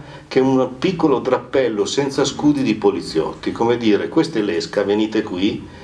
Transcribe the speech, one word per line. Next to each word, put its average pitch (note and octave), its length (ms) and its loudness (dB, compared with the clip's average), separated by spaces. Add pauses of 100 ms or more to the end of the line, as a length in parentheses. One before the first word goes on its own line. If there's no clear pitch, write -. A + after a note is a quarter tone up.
(300)
che C3+ 100 0
un C3 380 2
piccolo D#3+ 420 2
drappello A#2+ 680 0
senza C#3 380 0
scudi C#3+ 400 2
di A2 120 2
poliziotti, E2+ 760 -2
come A#2 240 2
dire: G#2 320 2
"Questa D3+ 320 0
è - 20 2
l'esca, F#2+ 420 -2
venite G#2+ 400 0
qui, F#2 420 -2 (180)